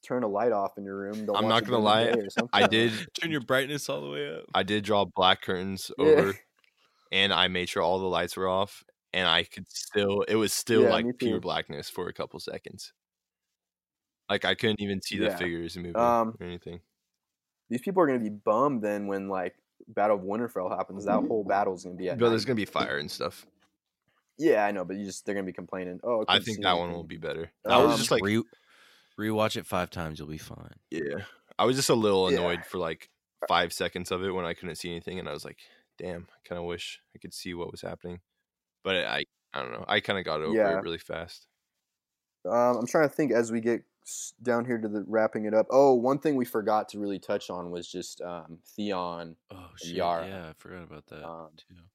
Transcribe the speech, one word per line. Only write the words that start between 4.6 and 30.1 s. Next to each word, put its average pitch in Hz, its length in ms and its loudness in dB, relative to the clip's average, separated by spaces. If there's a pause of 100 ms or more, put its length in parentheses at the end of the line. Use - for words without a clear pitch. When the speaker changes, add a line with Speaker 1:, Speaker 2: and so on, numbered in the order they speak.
Speaker 2:
did 104 220 0
draw 101 200 4
black 92 380 4
curtains 95 540 -4
Speaker 1:
Yeah. 151 280 8
Speaker 2:
over, 95 140 -2 (720)
and 98 220 4
I 90 140 4
made 90 220 -2
sure 98 120 0
all 90 180 2
the 95 60 -2
lights 87 300 0
were 92 120 -2
off, 95 360 -2 (280)
and 90 160 2
I 85 160 4
could - 240 -16
still, 101 540 0
it 104 140 0
was 107 160 2
still, 113 340 4
Speaker 1:
Yeah, - 20 6
Speaker 2:
like, 113 180 2
Speaker 1:
me 123 120 -2
Speaker 2:
pure 113 220 0
Speaker 1:
too. - 0 -
Speaker 2:
blackness 78 500 -6
for - 180 -8
a - 60 -10
couple - 260 -8
seconds. - 520 -12 (1400)
Like, 98 160 0
I 92 100 2
couldn't 104 260 0
even 101 220 -2
see 101 160 -6
the 90 120 0
Speaker 1:
Yeah. - 0 -
Speaker 2:
figures 85 460 -4
moving 107 460 2
Speaker 1:
Um, 113 180 -4
Speaker 2:
or 92 60 -10
anything. 87 340 -12 (880)
Speaker 1:
these 117 120 -4
people 185 220 2
are 160 40 6
gonna 131 120 2
be 110 120 -2
bummed 110 520 2
then 104 240 -2
when, 98 220 -4
like, 92 280 -4 (320)
Battle 107 280 2
of 98 60 -6
Winterfell 101 540 -4
happens. 95 280 -8
That 104 180 2
whole 110 220 -2
battle's 95 400 0
gonna 90 120 -12
be 92 120 -4
at 85 100 -4
Speaker 2:
But 117 120 6
there's 110 140 2
Speaker 1:
night. - 0 -
Speaker 2:
gonna 120 120 0
be 101 80 0
fire 71 340 -2
and 73 120 -6
stuff. - 360 -8 (920)
Speaker 1:
Yeah, 127 280 4
I 101 60 2
know, 98 120 -2
but 92 120 -6
you 101 80 -6
just, 95 200 -10
they're 104 100 -4
gonna 98 120 -2
be 92 60 -8
complaining, 90 520 -8
"Oh, 117 180 0
I - 60 -2
Speaker 2:
I - 120 4
Speaker 1:
couldn't 90 40 -10
Speaker 2:
think 107 160 -4
Speaker 1:
see - 20 -6
Speaker 2:
that 92 120 4
one 87 160 0
Speaker 1:
anything." - 20 -6
Speaker 2:
will 85 120 -8
be 80 140 -14
better. 78 340 -6 (140)
That 107 120 4
was 135 180 6
Speaker 1:
Um, - 0 -
Speaker 2:
just, - 140 0
like 120 120 2
Speaker 3:
Re-, 107 200 2 (760)
rewatch 107 380 0
it 98 100 -8
five 90 240 -2
times, 78 280 -8